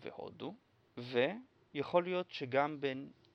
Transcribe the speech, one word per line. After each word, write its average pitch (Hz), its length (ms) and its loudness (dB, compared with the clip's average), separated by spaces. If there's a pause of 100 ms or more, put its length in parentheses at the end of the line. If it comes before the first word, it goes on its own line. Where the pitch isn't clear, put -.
והודו, 135 540 -10 (420)
ויכול 143 1080 0
להיות 180 260 -2
שגם 143 500 2
בין 139 300 -2 (240)